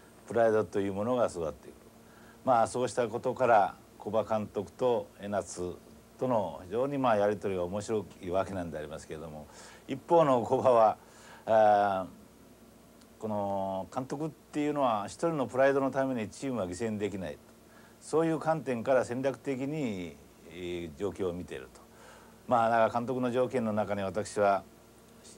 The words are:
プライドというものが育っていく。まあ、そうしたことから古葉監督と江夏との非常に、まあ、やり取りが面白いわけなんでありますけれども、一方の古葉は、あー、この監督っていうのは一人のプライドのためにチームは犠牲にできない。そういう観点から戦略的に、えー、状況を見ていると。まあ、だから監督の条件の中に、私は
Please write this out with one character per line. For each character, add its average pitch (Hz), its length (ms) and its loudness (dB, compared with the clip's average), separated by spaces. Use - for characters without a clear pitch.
プ - 80 -8
ラ 117 140 4
イ 113 40 4
ド 107 120 4
と 98 160 -4
い 98 100 0
う 98 40 -4
も 98 100 -4
の 123 120 -2
が 113 120 2
育 85 200 -6
っ 71 60 -6
て - 140 -20
い - 60 -18
く。 - 20 -20
ま 120 200 4
あ、 107 40 2
そ 123 140 -4
う 127 80 2
し - 40 -10
た 123 140 0
こ 113 120 -6
と 120 160 -2
か 127 100 0
ら 107 300 6
古 - 80 -10
葉 107 140 0
監 107 240 -4
督 98 240 -6
と 123 380 0
江 101 60 -10
夏 90 480 -4
と 131 100 -2
の 92 380 -2
非 87 60 -16
常 120 160 0
に、 143 100 -6
ま 131 140 2
あ、 107 60 4
や 101 100 4
り 104 100 0
取 98 160 -4
り 92 40 -4
が 87 80 -2
面 98 160 -6
白 107 240 -4
い 90 80 -6
わ 95 140 2
け 98 100 -10
な 90 80 -4
ん 85 80 -8
で 78 80 -8
あ - 20 -10
り 76 60 -10
ま 76 100 -12
す 73 100 -18
け 85 60 -12
れ 78 60 -10
ど 80 100 -12
も、 76 160 -14
一 131 200 -8
方 165 180 6
の 127 180 4
古 120 200 0
葉 131 80 6
は、 110 260 6
あ 101 600 6
ー、 - 20 -20
こ 110 60 -6
の 98 680 -4
監 131 140 -6
督 156 200 -6
っ - 20 -12
て - 300 -10
い 147 100 0
う 147 40 0
の 147 80 -2
は 110 240 2
一 - 120 -12
人 165 60 -2
の 139 120 -2
プ 123 140 -2
ラ 135 100 6
イ 139 40 4
ド 135 80 2
の 135 100 0
た 135 160 0
め 131 80 -2
に 107 140 -4
チ - 180 -10
ー 131 60 -2
ム 113 80 -2
は 92 60 -2
犠 87 40 -6
牲 110 180 -4
に 107 80 -4
で 101 140 -2
き 98 80 -6
な 90 80 -6
い。 73 100 -10
そ 151 200 0
う 165 40 2
い 165 60 0
う 156 80 -2
観 156 240 -2
点 117 200 -4
か 135 120 2
ら 117 100 4
戦 120 160 -4
略 131 160 -2
的 135 300 -4
に、 107 500 -6
え 87 460 -8
ー、 71 40 -14
状 98 100 -2
況 92 200 -4
を 87 40 -4
見 87 120 -8
て - 80 -12
い 69 60 -8
る 65 120 -16
と。 - 120 -20
ま 117 200 4
あ、 113 40 4
だ 117 60 4
か 113 120 6
ら - 20 -6
監 120 160 -2
督 127 160 -2
の 127 100 0
条 127 160 2
件 123 160 -2
の 110 80 0
中 104 240 0
に、 101 60 -2
私 98 360 -4
は 101 260 4